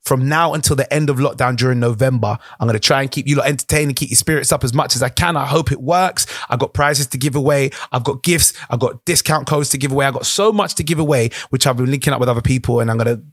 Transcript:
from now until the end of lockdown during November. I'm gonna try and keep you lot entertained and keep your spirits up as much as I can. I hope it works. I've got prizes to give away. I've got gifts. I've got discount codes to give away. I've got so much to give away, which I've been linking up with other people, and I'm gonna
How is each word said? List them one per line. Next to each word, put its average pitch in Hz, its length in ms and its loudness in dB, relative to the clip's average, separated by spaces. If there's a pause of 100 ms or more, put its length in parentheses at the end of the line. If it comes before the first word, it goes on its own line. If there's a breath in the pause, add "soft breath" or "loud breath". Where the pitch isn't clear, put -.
from 131 220 0
now 156 280 2
until 151 200 -2
the 131 160 -2
end 151 200 0
of 131 80 0
lockdown 127 360 0
during 123 240 0
November. 120 600 0 (200 loud breath)
I'm 117 80 0
gonna 110 120 0
try 135 240 2
and 135 80 -4
keep 135 160 -6
you 143 100 2
lot 135 100 0
entertained 147 420 0
and 135 80 -2
keep 143 120 -4
your 127 80 0
spirits 156 360 0
up 147 120 0
as 120 80 0
much 139 240 0
as 120 60 0
I 127 80 0
can. 170 260 0
I 135 80 -2
hope 147 260 0
it 139 120 -4
works. 175 440 0 (220 loud breath)
I've 123 100 0
got 135 140 -2
prizes 147 360 0
to 135 100 -6
give 143 180 -2
away. 139 360 2 (200 loud breath)
I've 123 120 -2
got - 180 -4
gifts. 170 320 2 (160 loud breath)
I've 123 80 0
got 123 260 -2
discount 151 420 0
codes 147 240 0
to 143 80 -2
give 135 140 -2
away. 139 140 2
I've 135 80 0
got - 100 -6
so 208 260 2
much 202 260 0
to 170 60 -4
give 156 160 0
away, 143 300 2 (220 loud breath)
which 135 160 2
I've 131 100 2
been 127 140 0
linking 139 240 0
up 120 60 -2
with 123 100 2
other 120 100 0
people, 120 400 0
and 113 100 2
I'm 113 60 0
gonna 113 240 0 (120)